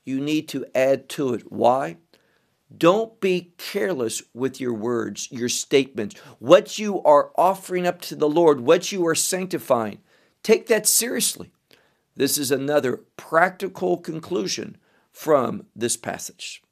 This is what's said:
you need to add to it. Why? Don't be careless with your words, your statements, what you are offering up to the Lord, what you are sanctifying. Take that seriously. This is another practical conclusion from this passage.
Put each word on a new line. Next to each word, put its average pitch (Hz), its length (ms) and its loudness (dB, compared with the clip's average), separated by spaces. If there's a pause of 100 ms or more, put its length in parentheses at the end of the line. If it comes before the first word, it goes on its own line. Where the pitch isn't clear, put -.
you 135 160 -4
need 151 280 -2
to 131 260 -8
add 131 360 0
to 135 220 -2
it. - 180 -8
Why? 131 460 0 (800)
Don't 190 440 2
be 180 380 -2
careless 156 640 -6 (100)
with 131 280 -6
your 123 120 -4
words, 107 600 -6
your 120 160 -4
statements, 120 680 0 (220)
what 180 400 6
you 202 240 -4
are 143 340 4
offering 185 500 0
up 180 160 -4
to - 120 -12
the 147 140 0
Lord, 151 320 4
what 160 320 2
you 185 140 -2
are 165 80 2
sanctifying. 147 840 -2 (440)
Take 226 260 2
that 214 180 2
seriously. - 640 -2 (680)
This 135 220 0
is 135 120 -2
another 135 520 0 (140)
practical 180 800 -2
conclusion 170 800 -8 (340)
from 135 640 0
this 117 220 -2
passage. - 760 -12